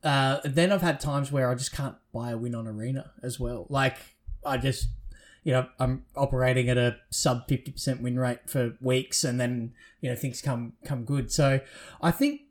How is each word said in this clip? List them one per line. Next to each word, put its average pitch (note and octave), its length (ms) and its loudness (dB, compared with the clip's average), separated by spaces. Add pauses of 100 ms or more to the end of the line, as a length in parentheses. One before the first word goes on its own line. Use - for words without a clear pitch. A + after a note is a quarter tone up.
uh, C#3 420 2
then D#3+ 260 4
I've F#3+ 120 4
had D#3+ 180 2
times C#3 320 -2
where C3 180 2
I B2+ 40 2
just B2+ 180 -6
can't C3+ 240 -6 (160)
buy A#2 200 -4
a A#2 40 -4
win A#2+ 180 -4
on A2+ 140 -6
Arena A#2+ 440 -6 (100)
as B2+ 180 -6
well. A#2+ 300 -4
Like, C3+ 260 2 (480)
I C3+ 140 0
just, B2 300 0 (560)
you C3 80 2
know, B2+ 160 2 (100)
I'm C3 280 -2 (100)
operating B2+ 540 2
at B2 80 4
a A#2+ 180 4 (140)
sub - 380 0
fifty C#3 220 -2
percent B2+ 320 -4
win B2 160 -2
rate B2 300 -2
for A#2+ 320 -2
weeks, B2+ 440 0
and B2 140 0
then, B2 360 -2 (260)
you C3+ 80 -2
know, A#2+ 80 -2
things C3 240 -6
come, A#2+ 320 -2 (140)
come B2+ 180 -4
good. C3 260 -2
So C#3 300 4 (400)
I E3+ 120 4
think D4 280 0 (100)